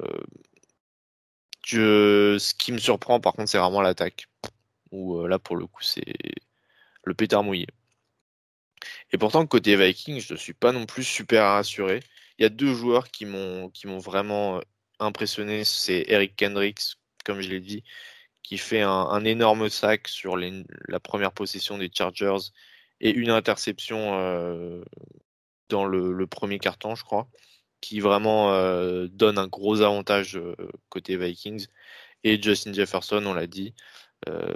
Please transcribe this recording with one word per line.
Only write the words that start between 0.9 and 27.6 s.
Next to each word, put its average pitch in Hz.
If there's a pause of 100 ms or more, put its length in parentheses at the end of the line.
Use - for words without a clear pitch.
je... 104
ce -
qui -
me 120
surprend, 117
par 98
contre, 107
c'est 104
vraiment 92
l'attaque. 90 (640)
Où, 92
euh, 85
là, 95
pour -
le 87
coup, -
c'est - (880)
le 92
pétard 104
mouillé. 95 (1400)
Et 95
pourtant, 110
côté 107
Vikings, 98
je -
ne -
suis -
pas 120
non 123
plus 120
super 110
rassuré. 101 (380)
Il -
y 110
a 107
deux 127
joueurs 120
qui -
m'ont, 95
qui -
m'ont 95
vraiment, 98
euh, - (400)
impressionné. 107
C'est 92
Eric 101
Kendricks, 101 (260)
comme 101
je 95
l'ai 92
dit, 101 (640)
qui 98
fait 107
un, 98
un 95
énorme 110
sac 107
sur 92
les, 92 (220)
la 92
première 98
possession 101
des 95
Chargers 98 (500)
et 113
une 117
interception, 110
euh, 87 (840)
dans 98
le, 92
le 92
premier 101
quart-temps, 104
je 117
crois, 107 (540)